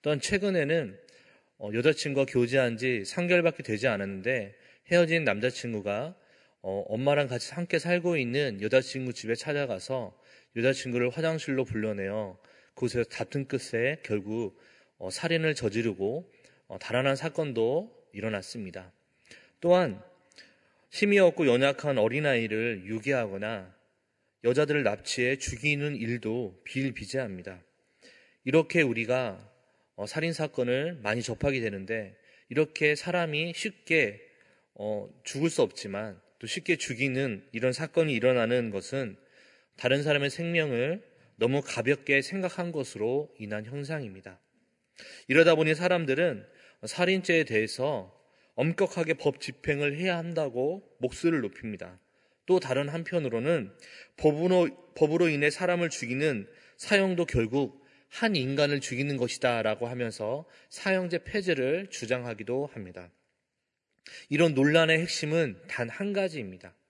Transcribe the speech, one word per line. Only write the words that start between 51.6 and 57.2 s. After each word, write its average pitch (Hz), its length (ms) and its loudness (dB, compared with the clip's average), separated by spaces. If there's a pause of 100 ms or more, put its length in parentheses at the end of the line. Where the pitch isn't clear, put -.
또 185 140 6
다른 139 300 -2
한편으로는 147 840 -2 (460)
법으로, 170 760 4
법으로 165 360 4
인해 147 200 4
사람을 175 400 0
죽이는 127 580 -2 (300)
사형도 185 480 2